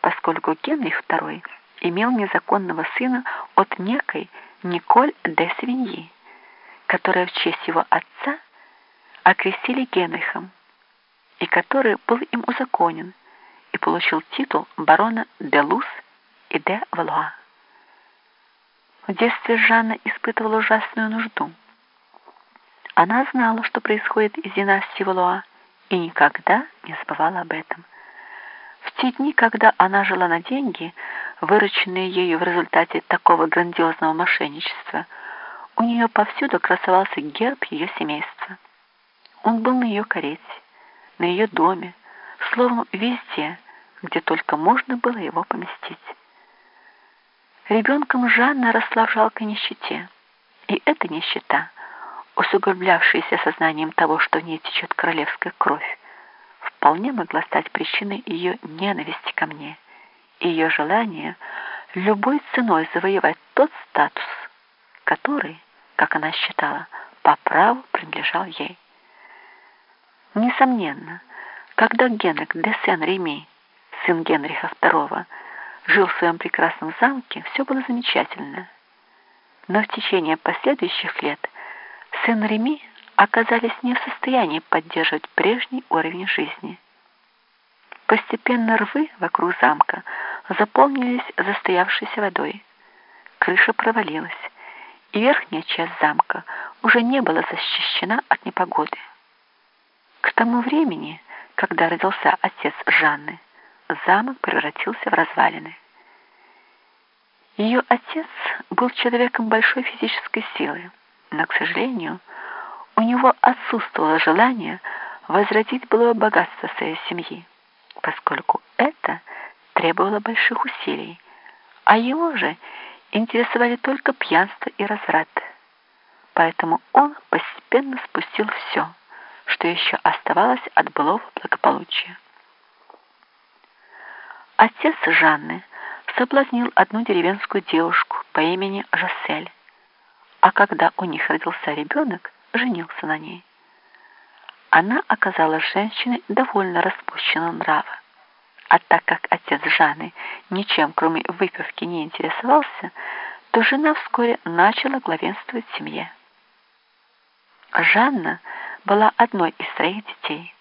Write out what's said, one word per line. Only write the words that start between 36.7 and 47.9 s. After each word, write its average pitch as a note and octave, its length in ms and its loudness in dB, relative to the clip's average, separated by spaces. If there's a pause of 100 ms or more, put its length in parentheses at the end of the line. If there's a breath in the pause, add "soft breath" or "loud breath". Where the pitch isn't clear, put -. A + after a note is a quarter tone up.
герб A3 440 -2
ее E3 240 -6 (100)
семейства. D3+ 600 -8 (840)
Он A3+ 200 2
был B3+ 120 2
на B3+ 100 2
ее G#3+ 200 0
карете, D#3 360 -4 (800 soft breath)
на E3+ 60 0
ее F#3 240 2
доме, F3 460 2 (580 loud breath)
словом, A#3+ 400 2
везде, F#3+ 680 -4 (440 loud breath)
где F3 180 -2
только - 360 -2
можно B3 400 2
было A#3+ 220 0
его E3+ 260 -4
поместить. - 540 -8 (1700 soft breath)
Ребенком B3 600 2